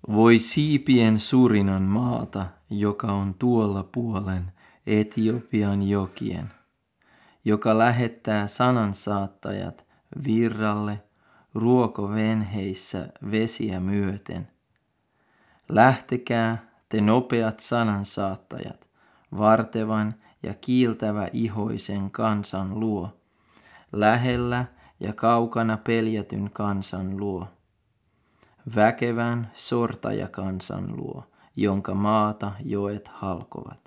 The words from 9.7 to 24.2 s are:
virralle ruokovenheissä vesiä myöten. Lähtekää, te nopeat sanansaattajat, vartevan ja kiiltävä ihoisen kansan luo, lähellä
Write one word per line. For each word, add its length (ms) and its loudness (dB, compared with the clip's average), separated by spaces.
virralle 760 0
ruokovenheissä 1600 0
vesiä 480 -2
myöten. 680 -4
Lähtekää, 880 2
te 120 0
nopeat 580 2
sanansaattajat, 1300 -4
vartevan 800 2
ja 100 -6
kiiltävä 800 0
ihoisen 760 -4
kansan 680 -4
luo, 340 -4
lähellä 760 0